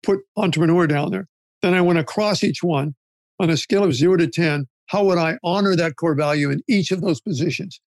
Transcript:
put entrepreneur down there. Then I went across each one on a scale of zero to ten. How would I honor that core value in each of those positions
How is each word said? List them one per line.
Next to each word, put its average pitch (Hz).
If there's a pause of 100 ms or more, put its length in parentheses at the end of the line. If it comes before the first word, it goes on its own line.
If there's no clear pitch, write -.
put 196 (180)
entrepreneur 170
down 147
there. 98 (340)
Then 180
I 185
went 175
across 208
each -
one 151 (460)
on 175
a 160
scale 202
of 165
zero 175
to 160
ten. 147 (200)
How 202
would 185
I 165
honor 190
that 165
core 165
value 147
in 143
each 196
of 185
those 160
positions 160 (120)